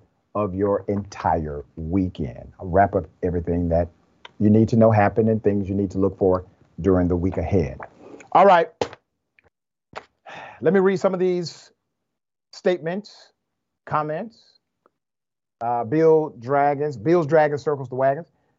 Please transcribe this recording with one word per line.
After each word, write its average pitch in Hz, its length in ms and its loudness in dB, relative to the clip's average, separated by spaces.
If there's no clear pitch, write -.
of 101 200 -4
your 101 360 0
entire 82 720 -4
weekend. 82 840 -4
I'll 98 80 -12
wrap 92 260 2
up 90 120 -2
everything 87 460 -2
that 85 180 0
you 104 120 2
need 110 200 6
to 117 60 0
know 113 160 6
happened 107 380 2
and 110 120 0
things 101 280 -2
you 98 60 -2
need 98 160 -2
to 95 60 -8
look 95 200 0
for 92 280 2
during 90 260 2
the 90 80 0
week 92 220 -2
ahead. 80 420 -2
All 180 120 6
right. 170 220 6
Let 160 140 2
me 190 80 4
read 190 180 2
some 190 140 0
of 180 80 -4
these 180 500 -4
statements, 180 800 -6
comments. 151 560 -6
Uh, 120 240 -4
Bill 156 520 2
Dragons, 143 600 -2
Bill's 156 300 0
Dragons 147 360 2
circles 139 240 -6
the 127 80 -10
wagons. 139 320 -2